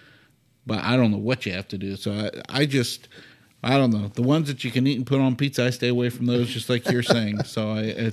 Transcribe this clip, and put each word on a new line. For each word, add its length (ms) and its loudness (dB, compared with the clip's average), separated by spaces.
But 200 -4
I 120 2
don't 140 4
know 80 2
what 300 -2
you 60 -4
have 160 -6
to 100 -8
do. 160 -6
So 160 -6
I, 140 -2
I 60 2
just, 400 -2
I 160 4
don't 100 4
know. 200 0
The 120 -4
ones 260 2
that 160 -6
you 60 -4
can 160 2
eat 100 2
and 120 -4
put 120 2
on 160 2
pizza, 300 0
I 60 2
stay 160 -2
away 240 2
from 160 -4
those, 240 2
just 180 -6
like 180 0
you're 140 2
saying. 400 0
<laughs> 40 -6
So 260 -4
I, 180 -2
uh, 240 -2